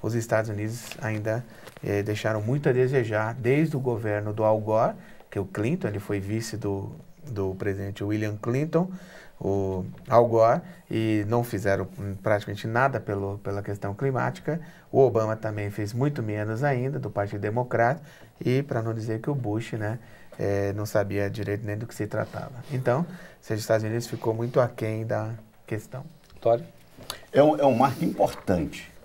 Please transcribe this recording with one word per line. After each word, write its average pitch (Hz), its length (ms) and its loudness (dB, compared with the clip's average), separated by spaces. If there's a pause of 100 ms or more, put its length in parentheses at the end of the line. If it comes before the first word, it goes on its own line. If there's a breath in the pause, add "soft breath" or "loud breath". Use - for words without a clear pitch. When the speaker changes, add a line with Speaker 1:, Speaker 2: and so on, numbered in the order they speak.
Speaker 1:
os 110 140 -2
Estados 113 340 0
Unidos 110 420 -6 (100)
ainda, 110 420 -2 (400 loud breath)
é, 101 180 0
deixaram 107 400 0
muito 143 280 0
a - 20 4
desejar, 117 640 2
desde 139 420 2
o 131 60 -2
governo 107 500 -2
do 107 140 0
Al 107 140 6
Gore, 110 360 2 (340 loud breath)
que - 80 -6
o 98 60 -2
Clinton, 117 460 -2
ele 104 100 -4
foi 101 220 -4
vice 110 340 -4
do, 101 340 -4 (380)
do 98 280 -4
presidente 98 460 -4
William 107 360 -2
Clinton, 160 520 0 (520 loud breath)
o 98 420 0 (240)
Al 117 180 8
Gore, 113 360 6 (280 loud breath)
e 110 380 2
não 120 160 2
fizeram 98 420 0 (380)
praticamente 104 420 0
nada 123 320 2
pelo, 98 420 -4
pela 101 220 -4
questão 101 320 -6
climática. 127 680 -2 (300 loud breath)
O 127 100 6
Obama 110 340 4
também 107 340 -4
fez 104 240 -4
muito 139 300 0
menos 107 400 -2
ainda, 135 340 0
do 104 120 -6
Partido 101 320 -2
Democrata, 120 600 2 (380 loud breath)
e 131 240 2
para 127 180 -2
não 113 120 -2
dizer 110 260 -4
que 139 100 -4
o 143 60 0
Bush, 113 380 -4
né, 110 260 -4 (380 soft breath)
é, 101 360 0
não 104 120 -2
sabia 101 440 0
direito 104 360 -4
nem 104 120 -4
do 117 80 -6
que - 80 -14
se 104 140 -4
tratava. 110 460 -6 (180)
Então, 127 340 2 (360 loud breath)
os - 80 -20
Estados 110 340 0
Unidos 117 240 -2
ficou 117 260 -2
muito 120 280 2
aquém 110 440 -2
da 110 260 -2 (360)
questão. 117 380 -8 (340)
Speaker 2:
Tório? 123 260 4 (680 loud breath)
Speaker 3:
É 139 100 8
um, 156 140 8
é - 80 4
um 120 100 6
marco 135 280 4
importante - 840 0 (160)